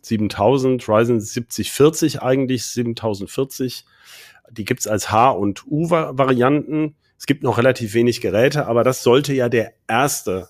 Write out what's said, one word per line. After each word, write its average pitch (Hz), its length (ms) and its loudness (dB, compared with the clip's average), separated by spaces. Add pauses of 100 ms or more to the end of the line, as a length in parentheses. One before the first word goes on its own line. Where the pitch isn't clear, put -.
siebentausend, 117 840 0
Ryzen 113 320 2
siebzig 113 540 -8
vierzig 156 480 2
eigentlich, 131 440 0
siebentausend 113 640 -4
vierzig, 135 540 -6 (720)
die 104 120 -10
gibt's - 200 -4
als 104 280 -2
H- 117 160 6
und 101 360 -2
U-Va-, 160 520 -2
Varianten. 139 800 0 (200)
Es - 80 -20
gibt - 160 0
noch 117 160 0
relativ 117 360 2
wenig 117 260 2
Geräte, 120 460 0
aber 117 180 2
das 127 180 0
sollte 143 320 2
ja 123 140 0
der 117 240 -2 (160)
erste 110 640 -2